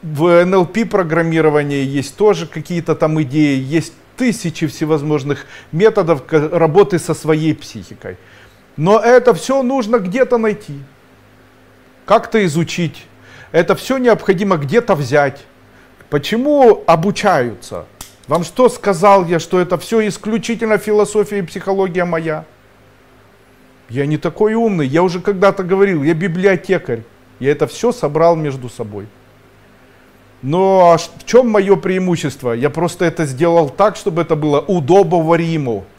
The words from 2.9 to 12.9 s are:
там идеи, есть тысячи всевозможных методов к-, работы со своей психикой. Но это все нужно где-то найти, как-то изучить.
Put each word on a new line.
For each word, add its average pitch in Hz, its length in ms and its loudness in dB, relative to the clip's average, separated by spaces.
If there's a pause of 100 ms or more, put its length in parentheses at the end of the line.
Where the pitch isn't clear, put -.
там 156 260 0
идеи, 143 400 0 (160)
есть - 140 -4 (240)
тысячи 175 500 -4
всевозможных 151 800 -2 (280)
методов 180 500 2
к-, 156 300 0
работы 170 460 2
со - 140 -6
своей 156 400 -2
психикой. 98 640 -14 (600)
Но 180 200 4
это 240 360 4
все 262 280 -2
нужно 247 380 -2
где-то 240 380 -2
найти, 214 380 -4 (1300)
как-то 220 400 2
изучить. 165 600 -4 (460)